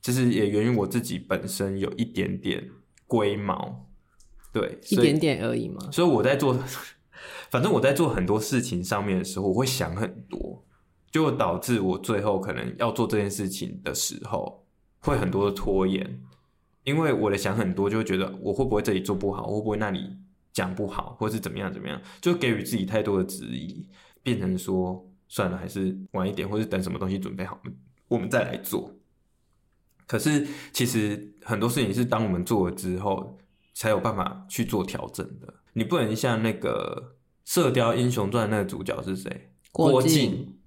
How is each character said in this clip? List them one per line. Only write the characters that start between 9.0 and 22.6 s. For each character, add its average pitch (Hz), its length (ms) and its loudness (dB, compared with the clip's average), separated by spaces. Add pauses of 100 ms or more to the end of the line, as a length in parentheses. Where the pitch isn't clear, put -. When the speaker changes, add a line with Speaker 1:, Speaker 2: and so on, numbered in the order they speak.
Speaker 1:
面 95 120 2
的 90 80 0
时 - 160 -6
候， 101 80 2
我 92 60 4
会 120 100 2
想 87 320 -2
很 110 320 -4
多， - 360 -10 (460)
就 156 200 2
导 104 260 0
致 113 240 2
我 95 160 2
最 104 240 0
后 101 180 2
可 95 140 -4
能 62 260 -6
要 117 140 0
做 113 140 2
这 110 100 0
件 101 140 2
事 98 180 -2
情 - 340 -8
的 69 120 -4
时 - 320 -4
候， - 400 -6 (340)
会 143 160 2
很 101 140 0
多 101 180 2
的 98 80 -2
拖 95 300 2
延。 95 340 -2 (640)
因 143 140 0
为 160 140 2
我 107 180 2
的 98 80 2
想 98 180 -2
很 98 160 0
多， 98 160 2
就 107 100 2
会 110 60 2
觉 95 120 0
得 95 260 -2
我 101 100 -2
会 131 120 2
不 123 100 0
会 104 80 4
这 107 100 2
里 95 80 2
做 98 140 -2
不 95 180 0
好， 113 140 -4
我 104 120 -2
会 107 40 -2
不 107 80 -2
会 104 60 0
那 104 140 0
里 95 260 -6 (360)
讲 92 220 -2
不 104 100 -2
好， - 360 -8
或 107 100 0
是 110 80 -4
怎 95 100 -6
么 - 80 -8
样 95 160 -4
怎 - 80 -10
么 - 60 -10
样， 73 140 -8 (200)
就 175 140 4
给 143 160 0
予 101 140 0